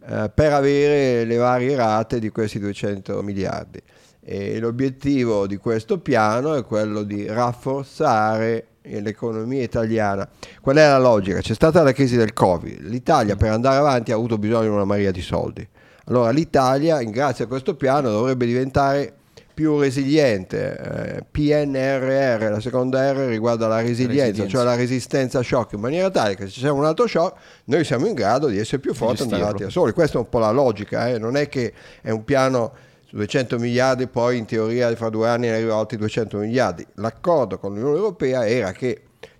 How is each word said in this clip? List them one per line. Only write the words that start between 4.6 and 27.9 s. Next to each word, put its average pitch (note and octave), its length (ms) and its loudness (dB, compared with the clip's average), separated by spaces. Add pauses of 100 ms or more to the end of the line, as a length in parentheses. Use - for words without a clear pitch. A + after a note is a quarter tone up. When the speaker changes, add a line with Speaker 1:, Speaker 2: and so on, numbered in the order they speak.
Speaker 1:
l'obiettivo A#2+ 840 0
di G2 100 -6
questo A#2 420 -2
piano B2 560 0
è B2 100 -2
quello G#2+ 380 -2
di G#2 240 -6
rafforzare A#2 1400 -2 (160)
l'economia A2+ 800 -6
italiana. A2 680 -2 (320)
Qual C3+ 160 2
è D#3 100 10
la C#3 120 6
logica? G2+ 420 4
C'è A2 140 -2
stata D#3+ 280 4
la C3+ 100 6
crisi B2 240 2
del A2 180 2
covid. F2+ 520 0
L'Italia A#2+ 500 0
per A2 140 2
andare B2+ 280 2
avanti B2+ 340 2
ha A2 40 0
avuto A2+ 220 0
bisogno A2 240 0
di A2 60 2
una G2+ 160 2
marea G2+ 260 0
di F2+ 120 -6
soldi. D#2+ 440 -6 (380)
Allora A#2 260 2
l'Italia, C#3+ 680 2
in A2+ 100 -4
grazia B2 360 -2
a - 20 -16
questo C3+ 280 -4
piano, C3+ 340 0
dovrebbe B2 340 0
diventare C3+ 680 0 (420)
più D3+ 260 0
resiliente. C3 960 0 (400)
Eh, - 140 -10
P - 80 -6 (140)
N D3 220 2
R C3+ 680 0
R, G#2+ 100 0
la G#2+ 100 -2
seconda C3 520 0
R C3+ 160 0
riguarda A2+ 400 0
la A2 120 0
resilienza, A#2+ 460 0
Speaker 2:
Resilienza. G2+ 300 -2
Speaker 1:
cioè B2 80 2
la B2 100 2
resistenza B2+ 640 -2
a B2+ 40 0
shock, A#2+ 300 -2
in G#2 80 -8
maniera E3+ 300 -2
tale G#2+ 240 0
che G2 140 -10
se G#2+ 120 -14
c'è C#3 100 0
un C#3 140 0
altro D#3+ 220 2
shock E3+ 320 -2 (260)
noi D3+ 200 2
siamo C3+ 220 0